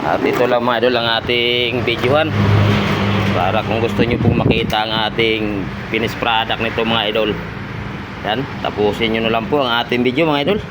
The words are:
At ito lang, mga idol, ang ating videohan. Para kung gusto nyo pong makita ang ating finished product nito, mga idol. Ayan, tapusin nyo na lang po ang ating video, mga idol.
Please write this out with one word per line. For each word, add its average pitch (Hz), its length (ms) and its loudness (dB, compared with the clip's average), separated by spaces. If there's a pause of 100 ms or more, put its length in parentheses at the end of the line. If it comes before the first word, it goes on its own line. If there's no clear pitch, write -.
At 90 160 0
ito - 240 0
lang, 120 160 2
mga 120 240 0
idol, 123 160 2
ang 117 60 0 (160)
ating 120 640 0
videohan. 135 420 2 (1040)
Para 98 320 0
kung 107 160 0
gusto 117 240 0
nyo 120 160 0
pong 120 240 2
makita 110 400 2
ang 110 240 0
ating 107 560 0 (240)
finished 113 320 0
product 113 400 0
nito, 113 240 0
mga 113 240 0
idol. 107 240 0 (880)
Ayan, 113 240 -2 (160)
tapusin 104 480 0
nyo 113 160 0
na 110 80 0
lang 113 160 -2
po 143 160 2
ang 120 160 0
ating 123 240 0
video, 139 240 2
mga 143 160 0
idol. 202 140 0 (120)